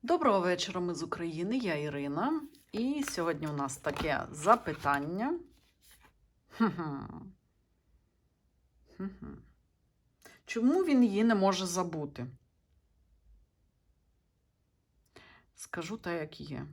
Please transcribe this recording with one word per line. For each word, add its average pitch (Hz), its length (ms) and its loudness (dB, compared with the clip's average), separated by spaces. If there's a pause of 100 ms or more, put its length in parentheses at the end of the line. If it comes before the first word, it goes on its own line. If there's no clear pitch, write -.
Доброго 269 340 6
вечора, 180 400 0
ми 175 140 -2
з 147 80 -6
України, 170 560 -4
я 202 160 0
Ірина. 147 680 -2 (320)
І 269 300 -2
сьогодні 165 440 -2
у 151 60 -2
нас 139 240 -2
таке 147 540 -2
запитання. 170 1080 0 (1200)
Хм-хм. 160 480 -2 (1900)
Хм-хм. 190 360 -10 (1080)
Чому 277 400 4
він 277 200 6
її 208 200 4
не 226 100 6
може 190 320 4
забути? 160 600 -4 (3250)
Скажу 175 420 -8
так, 170 240 -4
як 156 200 -10
є. 143 320 -8